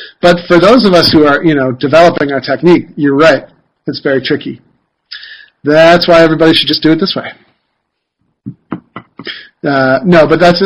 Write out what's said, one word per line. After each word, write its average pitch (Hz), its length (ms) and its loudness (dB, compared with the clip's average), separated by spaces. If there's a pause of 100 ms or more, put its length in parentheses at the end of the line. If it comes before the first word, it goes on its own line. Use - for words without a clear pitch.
(220)
But 175 160 2 (100)
for 175 120 2
those 208 260 4
of 190 80 2
us 170 200 0
who 151 120 4
are, 143 180 0
you 156 120 0
know, 131 160 -2
developing 147 600 0
our 135 100 -6
technique, 156 540 0
you're 143 200 -2
right. 147 280 2 (420)
It's 147 160 -10
very 135 200 -4
tricky. 139 400 -8 (1000)
That's 165 440 2
why 165 160 4
everybody 160 300 2
should - 140 -2
just 147 140 -6
do 156 100 0
it 160 80 -2
this 196 160 -6
way. - 160 -10 (2250)
Uh, 135 400 0
no, 170 240 2
but 151 120 0
that's, 175 260 2